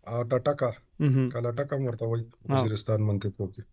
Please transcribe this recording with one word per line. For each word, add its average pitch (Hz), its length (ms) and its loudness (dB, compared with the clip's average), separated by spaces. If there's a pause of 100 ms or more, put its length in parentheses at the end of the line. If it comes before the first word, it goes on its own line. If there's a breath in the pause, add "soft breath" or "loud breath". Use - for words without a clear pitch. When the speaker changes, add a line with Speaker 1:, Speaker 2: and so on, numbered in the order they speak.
Speaker 1:
او 117 160 -4
ټټکه. 127 500 2 (280)
Speaker 2:
مهم. 131 300 4
Speaker 1:
که 120 100 -6
لټکه 120 360 -2
هم 135 100 -2
ورته 113 200 -4
وایي، 117 180 0
Speaker 2:
او. - 300 -6
Speaker 1:
وزیرستان 107 480 0
منطقو 101 440 0
کې. 98 160 -12 (100)